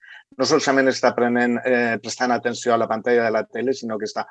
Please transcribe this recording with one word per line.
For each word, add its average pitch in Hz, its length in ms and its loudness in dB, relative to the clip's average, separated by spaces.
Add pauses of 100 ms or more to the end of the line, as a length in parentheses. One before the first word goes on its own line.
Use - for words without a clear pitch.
(380)
no 131 80 0
solament 135 420 2
està 123 260 2
prenent, 120 520 2
eh, 120 360 2
prestant 123 300 -4
atenció 120 420 -2
a 113 40 4
la 113 100 0
pantalla 117 400 2
de 110 40 0
la 110 120 0
tele, 120 300 -4
sinó 113 260 -6
que 104 80 -6
està 107 220 -8